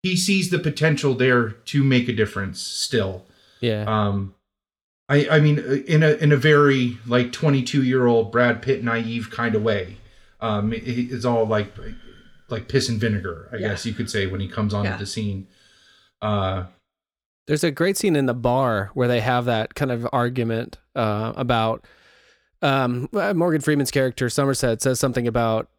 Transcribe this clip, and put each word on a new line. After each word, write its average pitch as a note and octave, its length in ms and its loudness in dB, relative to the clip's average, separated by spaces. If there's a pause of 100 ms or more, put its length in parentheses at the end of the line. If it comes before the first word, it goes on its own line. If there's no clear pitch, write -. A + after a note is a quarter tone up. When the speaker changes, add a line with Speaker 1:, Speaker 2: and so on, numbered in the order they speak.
Speaker 1:
he F#3 160 0
sees F#3+ 320 0
the E3+ 100 0
potential D3 540 0
there A#2+ 360 4
to C#3 340 -2
make B2+ 260 4
a A#2+ 40 -2
difference G2 460 -2
still. F#2+ 680 -4 (340)
Speaker 2:
Yeah. G#2+ 280 -2
Speaker 1:
Um, G2+ 460 0 (760)
I, C#3+ 200 4
I D#3 100 6
mean, D3 180 4 (300)
in D#3 160 4
a, D3+ 100 6
in D3 180 4
a C#3+ 60 6
very, C3+ 600 4 (100)
like, B2 240 2
twenty-two-year-old B2+ 1000 2
Brad A#2 300 2
Pitt B2 220 -2
naive A#2 480 -4
kind A#2 240 -2
of G#2+ 80 0
way. G2 340 -2 (420)
Um, G#2+ 320 -2
it, A2+ 140 -6
it's B2 400 -4
all A#2 200 2
like, G#2+ 280 -2 (760)
like A2 180 -8
piss C3 220 0
and A2 100 -2
vinegar, F#2+ 520 -4
I A#2+ 60 -10
Speaker 3:
Yeah. G#2 120 -4
Speaker 1:
guess G2 180 -6
you G#2+ 60 -6
could G#2+ 160 -8
say, G2 180 -2
when F#2+ 120 -6
he G2 80 -6
comes G#2 260 -4
onto G2+ 160 -2
Speaker 3:
Yeah. - 80 -6
Speaker 1:
the G2+ 100 -8
scene. G2+ 400 -6 (720)
Uh, F#2+ 440 -2 (840)
Speaker 2:
There's D3+ 160 0
a E3 80 0
great F3+ 260 0
scene F3+ 180 2
in C#3 120 2
the A#2+ 80 0
bar A#2+ 580 0
where B2 140 0
they B2 140 2
have B2 240 0
that A2+ 300 -2
kind C3+ 160 -2
of A#2 220 -4
argument, A#2+ 640 -2 (180)
uh, A2 400 -2
about, A#2 500 0 (760)
um, C3 520 0
uh, G3+ 200 0
Morgan E3 280 0
Freeman's C#3+ 300 0
character, C3 380 0
Somerset, C3 520 0
says C3 180 0
something B2 280 0
about A2+ 520 0